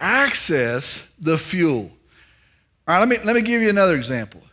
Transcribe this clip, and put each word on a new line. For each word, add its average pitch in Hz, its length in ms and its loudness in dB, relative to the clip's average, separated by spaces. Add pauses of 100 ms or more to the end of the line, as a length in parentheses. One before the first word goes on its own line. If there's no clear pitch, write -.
access 160 1040 -2 (140)
the 160 180 0
fuel? 147 540 -2 (960)
All 165 60 2
right, 185 40 4
let 226 100 4
me, 240 160 0
let 226 120 2
me 226 60 2
give 233 200 0
you 220 80 2
another 196 240 4
example. 120 480 -6 (100)